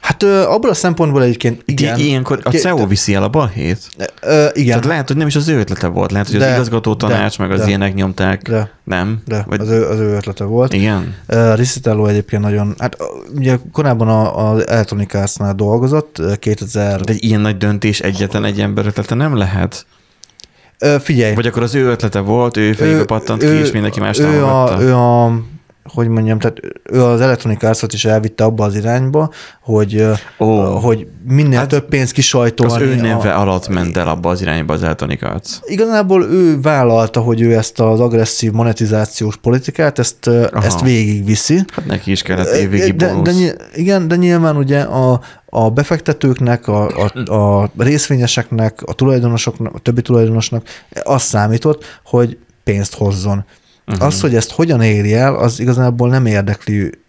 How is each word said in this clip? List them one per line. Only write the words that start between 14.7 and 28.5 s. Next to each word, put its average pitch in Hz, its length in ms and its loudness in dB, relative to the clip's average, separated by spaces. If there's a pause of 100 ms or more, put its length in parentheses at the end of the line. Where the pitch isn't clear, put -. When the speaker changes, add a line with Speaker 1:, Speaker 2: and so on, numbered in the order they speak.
Speaker 1:
Arts-nál 101 400 -2
dolgozott, 120 680 0
ö, 92 160 -2
kétezer- 101 680 -2
Speaker 2:
De 107 80 -2
egy 107 100 -4
ilyen 110 180 2
nagy 104 160 -2
döntés 104 420 -2
egyetlen 98 460 -2
egy 101 160 -2
ember 101 240 -2
ötlete 104 300 -4
nem 143 200 0
lehet? 92 500 -2 (960)
Speaker 1:
Ö, 147 220 2
figyelj. 120 340 2
Speaker 2:
Vagy 117 120 0
akkor 117 160 -2
az 120 120 -4
ő 131 100 2
ötlete 113 340 0
volt, 113 380 0
ő 107 160 2
fejébe 151 260 2
Speaker 1:
Ő, - 60 0
Speaker 2:
pattant 110 380 -2
Speaker 1:
ő, 151 120 4
Speaker 2:
ki, 156 60 2
és 143 100 0
mindenki 107 280 -2
más 101 200 -2
Speaker 1:
ő 147 40 4 (200)
a, 135 40 2
Speaker 2:
támogatta? 127 340 2
Speaker 1:
ő 127 140 4
a, 120 440 4 (540)
hogy 117 140 0
mondjam, 110 320 0
tehát 113 180 -2 (260)
ő 127 200 2
az 120 180 2
Electronic 117 420 0
Arts-ot 113 300 0
is 104 120 -4
elvitte 110 380 0
abba 110 220 0